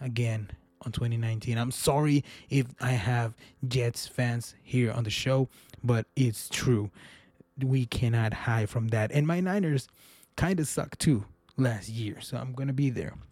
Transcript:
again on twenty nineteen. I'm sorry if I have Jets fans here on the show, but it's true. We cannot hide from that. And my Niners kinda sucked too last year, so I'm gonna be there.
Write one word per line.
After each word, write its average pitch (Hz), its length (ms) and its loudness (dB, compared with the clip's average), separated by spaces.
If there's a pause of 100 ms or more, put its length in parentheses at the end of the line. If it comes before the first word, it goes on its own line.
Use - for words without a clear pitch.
again 113 480 -2 (340)
on 117 80 -6
twenty 117 240 -2
nineteen. 113 440 -2
I'm 120 120 -2
sorry 143 540 2 (240)
if 135 160 2 (160)
I 127 100 0
have 117 440 0 (320)
Jets 120 400 -2
fans 120 560 -2
here 123 280 2
on 120 120 -2
the 107 80 -2
show, 131 380 2 (340)
but 117 320 4
it's 123 340 0
true. 107 400 2 (720)
We 131 240 2
cannot 117 480 2
hide 113 360 0
from 113 180 -2
that. 110 240 0
And 147 160 2
my 170 120 0
Niners 185 480 0 (480)
kinda 165 300 2
sucked - 340 -6
too 120 260 2 (320)
last 113 320 0
year, 113 320 -6
so - 160 -10
I'm 127 160 -8
gonna 135 200 -4
be 139 160 2
there. - 240 -6 (180)